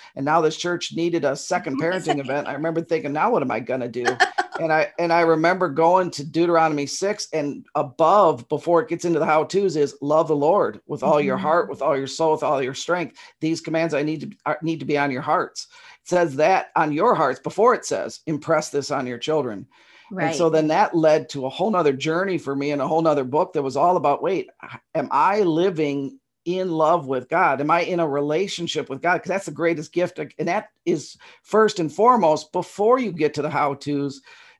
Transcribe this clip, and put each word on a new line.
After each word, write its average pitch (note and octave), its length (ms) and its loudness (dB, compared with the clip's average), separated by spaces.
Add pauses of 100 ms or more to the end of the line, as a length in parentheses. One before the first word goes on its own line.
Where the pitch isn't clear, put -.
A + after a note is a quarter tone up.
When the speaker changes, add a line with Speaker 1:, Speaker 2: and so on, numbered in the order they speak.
(160)
Speaker 1:
And C#3 80 -6
now D#3 160 2
this D#3 160 2
church E3+ 380 -6
needed E3 320 -2
a C#3 100 0
second E3+ 400 -4
Speaker 2:
<laughs> C3+ 40 -4
Speaker 1:
parenting E3+ 400 -2
event. C3+ 280 -4
I C#3 60 -6
remember D#3+ 260 -4
thinking, D#3+ 320 -4
"Now E3 180 0
what G3 120 0
am B2+ 80 -2
I A2+ 100 -2
gonna B2+ 260 -4
do?" B2 360 -4
Speaker 2:
<laughs> - 40 4 (340)
Speaker 1:
And E3 100 -2
I, D#3 280 2
and E3+ 160 0
I E3+ 80 4
remember E3 480 2
going E3+ 400 2
to C#3+ 140 -10
Deuteronomy D#3+ 600 2
six G3 480 -4
and C#3+ 320 -4 (100)
above, D#3 760 2
before D#3+ 320 2
it D#3+ 60 -10
gets E3+ 180 -4
into E3+ 120 2
the D3 60 0
how-tos, D#3 520 2
is C#3+ 260 0
love D3+ 260 2
the D3+ 80 2
Lord C#3+ 500 2
with D3 160 -8
all D3 200 4
your C3 140 0
Speaker 2:
Mm-hmm. C3 100 -6
Speaker 1:
heart, E3+ 240 2
with C3+ 100 -12
all C#3+ 160 2
your C3+ 100 -4
soul, D#3 260 0
with D#3 100 -2
all C#3 200 0
your C3+ 120 -6
strength. E3+ 420 -4 (240)
These D#3+ 220 -2
commands D#3+ 320 -2
I C#3+ 80 0
need D3+ 180 -4
to, - 240 -12
are, D3+ 160 -2
need D#3+ 200 -4
to C#3 40 -12
be C#3+ 140 0
on C#3+ 120 0
your B2+ 120 -6
hearts. D#3+ 460 -4 (340)
It - 60 -20
says F3 280 2
that E3 400 2
on D#3 160 2
your G3+ 220 2
hearts C#3+ 260 0
before A3+ 340 2
it - 120 -6
says, A2 400 -6
"Impress D#3 420 0
this C#3+ 220 -4
on C3+ 160 -4
your B2 100 -8
children." B2 500 -4 (540)
And D#3+ 140 0
so E3+ 100 2
Speaker 2:
Right. D#3+ 80 4
Speaker 1:
then D#3 160 2
that F3 260 2
led D#3 360 4
to C3+ 160 -6
a - 20 -6
whole F#3 220 -2
nother D#3+ 240 2
journey E3 420 -2
for C#3+ 180 -6
me C#3 180 -4
and C#3+ 100 -2
a C3 40 -2
whole D#3 140 0
nother D3+ 240 2
book D3+ 300 -2
that D3 80 0
was C3+ 160 -4
all F3 180 4
about, C#3+ 260 0
wait, F#3 280 -2 (440)
am D3 160 -2
I F3+ 300 2
living D#3 800 0 (240)
in F#3 260 -2
love D#3+ 360 2
with C3 240 -4
God? D#3 320 2
Am D3 80 0
I E3+ 100 4
in F3 200 -2
a E3 60 0
relationship D3+ 840 -4
with C3+ 100 -8
God? E3+ 220 0
'Cause E3+ 60 -8
that's F#3+ 180 -4
the D#3+ 60 -8
greatest D3+ 420 -2
gift. F3 240 -2
And D3+ 300 -6
that G#3 200 -4 (160)
is E3 320 -4 (260)
first G#3+ 380 2
and D#3 100 -2
foremost G3 640 4
before G#3 460 0
you A3+ 140 -4
get D3+ 220 0
to D3 80 -2
the D3+ 80 -4
how-tos, C#3+ 680 -2 (400)